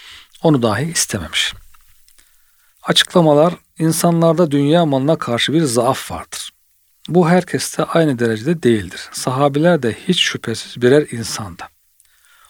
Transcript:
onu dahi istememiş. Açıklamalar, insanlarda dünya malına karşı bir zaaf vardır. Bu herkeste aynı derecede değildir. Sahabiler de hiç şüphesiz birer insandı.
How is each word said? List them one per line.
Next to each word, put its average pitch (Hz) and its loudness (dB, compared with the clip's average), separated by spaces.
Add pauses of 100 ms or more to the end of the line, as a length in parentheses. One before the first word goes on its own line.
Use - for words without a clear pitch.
(420)
onu 151 4
dahi 110 0
istememiş. - -6 (1300)
Açıklamalar, 165 4 (240)
insanlarda 165 2
dünya 143 2
malına 143 0
karşı 117 -4
bir 165 2
zaaf 123 -2
vardır. - -12 (580)
Bu 165 2
herkeste 170 -2
aynı 156 0
derecede 120 -2
değildir. 107 0
Sahabiler 143 0
de 113 -2 (120)
hiç 185 0
şüphesiz - -6
birer 143 4
insandı. 113 -10 (880)